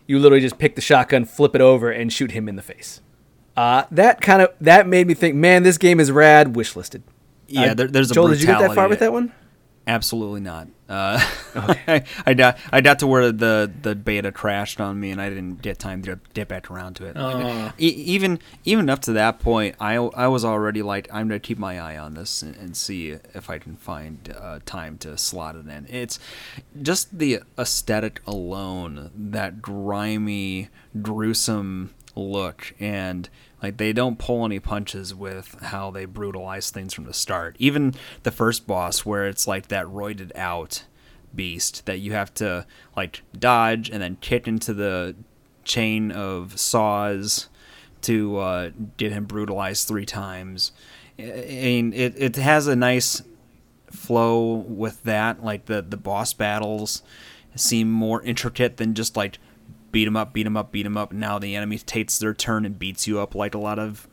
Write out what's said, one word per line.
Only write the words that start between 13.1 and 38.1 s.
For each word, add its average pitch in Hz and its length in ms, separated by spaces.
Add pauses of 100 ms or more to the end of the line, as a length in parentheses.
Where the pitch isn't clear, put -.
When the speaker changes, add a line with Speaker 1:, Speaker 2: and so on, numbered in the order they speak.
Speaker 2:
the, 110 400 (120)
the 107 120
beta 101 380
crashed 101 480
on 101 180
me, 98 120
and 95 100
I 98 80
didn't 92 320
get 98 180
time 95 260
to 92 140 (140)
get 107 160
back 92 220
around 92 260
to 95 100
it. 85 120
Speaker 3:
Aw. 123 600
Speaker 2:
E-, 160 100
even, 175 500 (260)
even 190 240
up 135 120
to 120 120
that 110 260
point, 110 400
I, 107 180
I 120 320
was 123 180
already 107 340
like, 101 320
"I'm 110 160
gonna 104 120
keep 107 180
my 95 200
eye 78 200
on 76 160
this 87 280
and, 78 140
and 87 180
see 85 360
if - 400
I 80 80
can 80 180
find, 78 640
uh, 80 240
time 80 340
to 78 200
slot 80 380
it 76 120
in." 73 220
It's 123 280 (600)
just 175 380
the 139 220 (180)
aesthetic 110 680
alone, 90 880
that 104 460
grimy, 101 1080 (320)
gruesome 107 920 (220)
look, 98 640
and, 95 480 (340)
like, 101 160
they 107 160
don't 123 240
pull 117 260
any 104 160
punches 98 540
with 95 480
how 98 280
they 95 140
brutalize 95 640
things 95 220
from - 120
the - 100
start. 87 440
Even 139 360 (280)